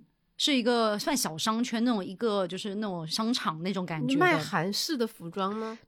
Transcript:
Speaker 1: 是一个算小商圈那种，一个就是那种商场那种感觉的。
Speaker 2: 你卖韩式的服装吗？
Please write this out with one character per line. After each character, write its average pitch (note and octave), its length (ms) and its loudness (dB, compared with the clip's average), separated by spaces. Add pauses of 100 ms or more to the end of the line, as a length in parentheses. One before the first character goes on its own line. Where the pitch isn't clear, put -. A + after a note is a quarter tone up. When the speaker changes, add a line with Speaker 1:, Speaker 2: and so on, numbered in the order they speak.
(380)
Speaker 1:
是 C#4+ 180 2
一 B3+ 60 4
个 A3 380 2
算 C#4 180 0
小 D#3+ 180 -2
商 A3 280 2
圈 A#3 200 0
那 B3 60 4
种， G#3 160 2
一 F#3+ 80 -8
个 G3+ 340 0
就 E3+ 80 -6
是 G3 200 -6
那 A3 100 -4
种 E3+ 220 -4
商 A3 260 0
场 E3 300 -2
那 F#3+ 100 0
种 F#3 100 -2
感 E3 160 -2
觉 B3 60 0
的。 C4 80 2
Speaker 2:
你 - 20 4
卖 E4 220 6
韩 F#3 340 -2
式 D#4 240 -2
的 A#3 120 0
服 E3+ 200 -16
装 F#3+ 280 -2
吗？ A3 200 -6 (120)